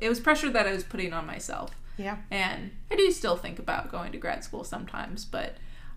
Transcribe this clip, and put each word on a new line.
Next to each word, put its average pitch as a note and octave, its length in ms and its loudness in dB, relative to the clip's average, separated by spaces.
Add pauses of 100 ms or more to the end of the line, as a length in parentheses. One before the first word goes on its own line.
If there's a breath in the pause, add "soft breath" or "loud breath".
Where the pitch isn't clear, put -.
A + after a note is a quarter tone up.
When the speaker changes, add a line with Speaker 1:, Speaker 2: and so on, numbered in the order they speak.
Speaker 1:
It A3 80 4
was A#3+ 100 4
pressure D4+ 300 6
that A3+ 180 6
I F#3+ 60 2
was F#3+ 100 0
putting F3+ 300 -2
on D#3+ 120 -2
myself. - 460 -6 (260 loud breath)
Speaker 2:
Yeah. G3+ 200 -2 (140)
Speaker 1:
And F#3+ 400 0 (180)
I G#3 60 0
do - 160 10
still F#3 240 2
think F3 240 -6
about - 320 -2
going E3+ 220 -4
to - 40 -6
grad - 260 -2
school - 200 -6
sometimes, - 640 -6
but - 320 -4 (400 loud breath)